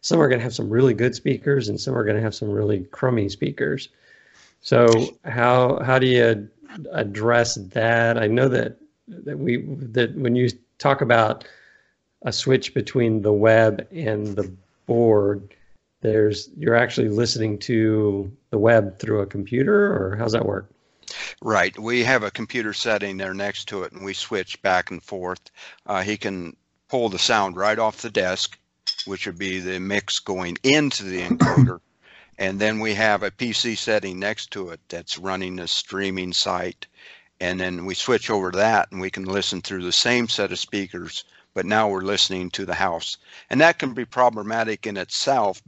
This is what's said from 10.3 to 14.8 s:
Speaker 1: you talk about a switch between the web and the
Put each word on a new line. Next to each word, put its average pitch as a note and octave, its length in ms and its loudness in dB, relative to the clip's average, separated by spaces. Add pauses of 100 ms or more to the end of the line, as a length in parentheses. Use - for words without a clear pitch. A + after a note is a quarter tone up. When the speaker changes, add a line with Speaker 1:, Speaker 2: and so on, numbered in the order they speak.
Speaker 1:
you B2 140 4 (300)
talk C#3 220 2
about A2+ 440 4 (800)
a A2+ 100 -4
switch - 400 2
between A2+ 480 0
the G#2 120 4
web A2 580 6
and G#2+ 440 -4
the F#2+ 160 -4 (360)